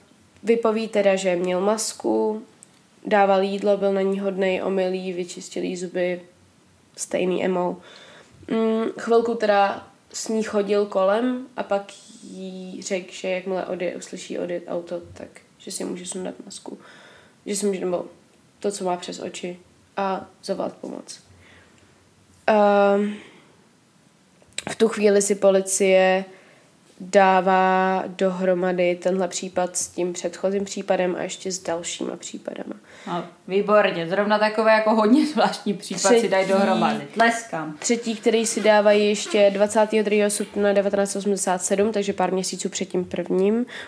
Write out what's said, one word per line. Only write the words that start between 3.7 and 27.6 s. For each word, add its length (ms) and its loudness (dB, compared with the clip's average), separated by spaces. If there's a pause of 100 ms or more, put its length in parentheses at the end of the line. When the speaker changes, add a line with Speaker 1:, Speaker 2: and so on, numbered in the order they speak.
Speaker 1:
byl 160 0
na 80 0
ní 180 0
hodnej, 440 -2
omyl 300 -2
jí, 200 -6
vyčistil 500 -8
jí 140 -4
zuby, 440 -4 (760)
stejný 480 -2
M 120 0
O. 200 -4 (680)
Mm, 420 -2 (100)
chvilku 360 2
teda 520 0 (260)
s 140 -8
ní 160 -2
chodil 420 0
kolem 600 0 (120)
a 60 -6
pak 280 -4 (320)
jí 580 -14
řekl, 300 -6
že 180 -8
jakmile 360 -4
odje-, 320 -6
uslyší 420 -10
odjet 280 -6
auto, 340 -8 (120)
tak 140 -16 (300)
že 140 -16
si 140 -8
může 200 -10
sundat 300 -10 (100)
masku. 320 -16 (680)
Že 100 -4
si 100 -2
může, 140 0
nebo 260 -4 (540)
to, 120 -2
co 120 -8
má 140 -2
přes 220 -12
oči, 400 -10 (380)
a 280 -4 (180)
zavolat 300 -6
pomoc. 460 -14 (1300)
Ehm, 680 2 (1500)
v 60 -6
tu 120 2
chvíli 340 2
si 140 0
policie 920 4 (720)
dává 1080 4